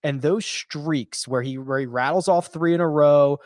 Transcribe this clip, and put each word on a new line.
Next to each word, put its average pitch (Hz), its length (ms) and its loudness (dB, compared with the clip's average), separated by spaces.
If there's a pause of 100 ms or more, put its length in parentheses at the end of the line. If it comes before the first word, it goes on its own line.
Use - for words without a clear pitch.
And 139 220 -4
those 190 200 0
streaks - 840 -6
where 127 160 -2
he, 131 160 -8
where 135 180 -4
he 135 80 -2
rattles 131 420 -2
off 175 240 2
three 170 220 0
in 170 80 0
a 170 60 0
row, 147 580 4